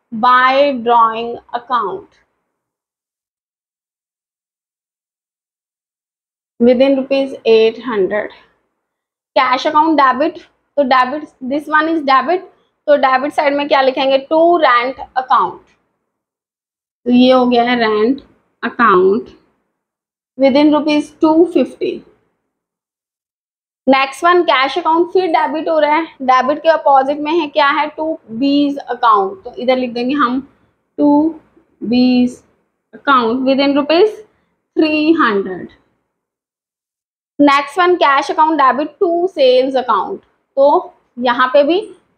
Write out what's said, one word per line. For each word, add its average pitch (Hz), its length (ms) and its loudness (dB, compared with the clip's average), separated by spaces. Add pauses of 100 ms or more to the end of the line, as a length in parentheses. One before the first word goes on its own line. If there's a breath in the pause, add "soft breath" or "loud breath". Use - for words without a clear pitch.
(120)
by 254 600 2 (120)
drawing 233 440 0 (260)
account 233 640 -8 (4000)
within 254 380 2
rupees 269 380 -4 (120)
eight 226 380 2
hundred। 208 460 -4 (1040)
कैश 262 320 0
अकाउंट 302 320 0
डेबिट, 269 400 0 (380)
तो 285 80 0
डेबिट 254 380 -2 (220)
this 294 240 -6
one 311 240 2
is 320 120 -4
debit, 269 440 0 (380)
तो 294 100 4
डेबिट 262 360 0
साइड 285 220 0
में 285 120 -4
क्या 285 140 0
लिखेंगे? 269 360 0 (100)
To 320 140 2 (180)
rent 254 420 0 (160)
account, 240 420 -2 (1500)
तो 247 60 -2
ये 247 200 4
हो 254 160 4
गया 240 160 2
है 247 160 -2
रेंट 220 420 0 (420)
अकाउंट 202 640 0 (1080)
within 277 380 4
rupees 302 440 -2
two 311 160 2 (180)
fifty। - 460 -4 (1900)
नेक्स्ट 269 360 0
वन 359 200 4
कैश 277 340 0
अकाउंट 339 360 0
फिर 370 140 2
डेबिट 311 420 -2
हो 320 100 0
रहा 294 160 2
है, 320 100 -2 (160)
डेबिट 262 420 0
के 320 60 2
अपोजिट 285 500 2
में 302 120 -6
है 320 160 -2
क्या 285 220 0
है? 302 220 -2
To 311 140 -8 (360)
B's 277 340 0 (120)
account, 226 560 0
तो 240 140 -18
इधर 254 200 -2
लिख 254 140 -6
देंगे 247 240 -4
हम 262 240 -2 (580)
to 294 100 2 (720)
B's 247 540 0 (580)
account 247 540 -2
within 269 300 0
rupees 330 340 0 (640)
three 311 420 0
hundred। 196 500 -4 (1700)
नेक्स्ट 285 400 0
one 359 180 2
cash 349 340 0
account 311 300 0
debit 269 360 0
to 359 140 0 (200)
sales 262 520 2
account, 208 360 -4 (380)
तो 285 360 2 (280)
यहाँ 247 260 0
पे 285 160 2
भी 339 180 0 (360)